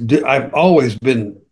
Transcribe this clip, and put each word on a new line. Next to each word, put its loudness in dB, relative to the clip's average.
d-, 0
I've -2
always 2
been -4